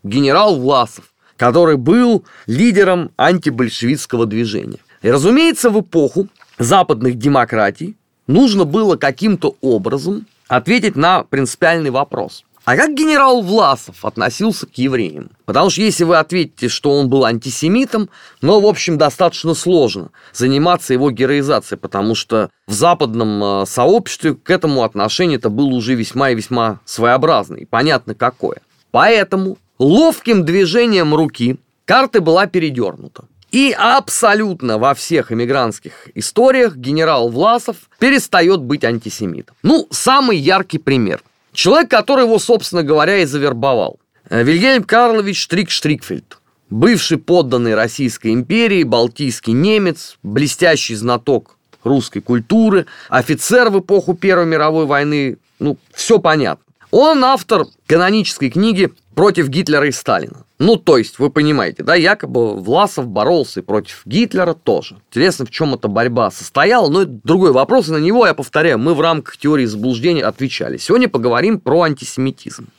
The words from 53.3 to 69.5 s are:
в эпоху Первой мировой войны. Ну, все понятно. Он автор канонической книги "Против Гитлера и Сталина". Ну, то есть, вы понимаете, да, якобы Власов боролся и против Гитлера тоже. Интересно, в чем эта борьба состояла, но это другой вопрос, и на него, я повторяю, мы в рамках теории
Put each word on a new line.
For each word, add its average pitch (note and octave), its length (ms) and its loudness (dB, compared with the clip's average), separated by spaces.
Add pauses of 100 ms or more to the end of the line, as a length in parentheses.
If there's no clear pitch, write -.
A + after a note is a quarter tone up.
в G3 120 0
эпоху F#3 340 0
Первой F3+ 320 2
мировой D#3 400 0
войны. C#3+ 500 -2 (220)
Ну, C#3+ 180 -4 (160)
все - 280 2
понятно. D#3 440 0 (260)
Он C#4 340 4
автор A3+ 420 0 (200)
канонической F3+ 640 0
книги F#3+ 420 0 (240)
"Против E3+ 320 2
Гитлера D3 400 0
и C3 40 -2
Сталина". E2+ 520 -6 (160)
Ну, G#3 160 4
то D3 200 2
есть, - 220 -2
вы C#3 100 0
понимаете, D3 540 -2
да, F3 140 2
якобы B2 600 0
Власов B2+ 520 -2
боролся A2 520 -2
и - 20 -20
против - 420 -6
Гитлера F3 500 -2
тоже. - 420 -4 (140)
Интересно, C#3 340 -2
в - 60 -12
чем D3 240 -4
эта A2+ 140 -6
борьба A#2 420 -2
состояла, F#3 580 0
но F3 140 0
это C3+ 220 -6
другой E3+ 280 4
вопрос, D3+ 360 2
и D#3+ 40 -6
на D#3 40 -4
него, G3+ 300 2
я E3 80 2
повторяю, D3+ 440 0
мы D#3 160 0
в C#3+ 60 -2
рамках D#3+ 360 -2
теории C#3+ 300 0